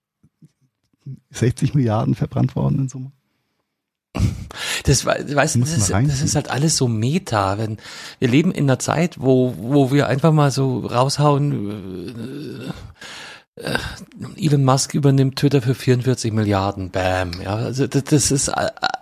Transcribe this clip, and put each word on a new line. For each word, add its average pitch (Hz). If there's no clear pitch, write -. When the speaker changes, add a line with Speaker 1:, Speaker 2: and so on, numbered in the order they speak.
Speaker 1:
sechzig -
Milliarden 123
verbrannt -
worden 135
in 135
Summe. 135
Speaker 2:
Das 139
wei-, -
weißt 143
du, -
Speaker 1:
Muss 135
Speaker 2:
das 165
Speaker 1:
man -
Speaker 2:
ist, 95
das 95
Speaker 1:
reinziehen. 139
Speaker 2:
ist -
halt 143
alles 147
so 127
Meta, 110
wenn, 110
wir 120
leben 147
in -
einer 131
Zeit, -
wo, 127
wo 127
wir 139
einfach 135
mal 147
so 131
raushauen, 120
äh, -
äh, -
Elon 147
Musk 131
übernimmt 135
Twitter 139
für 123
vierundvierzig 123
Milliarden, 101
bam, 92
ja, 95
also 120
das, 139
das -
ist 143
a-, -
a-, -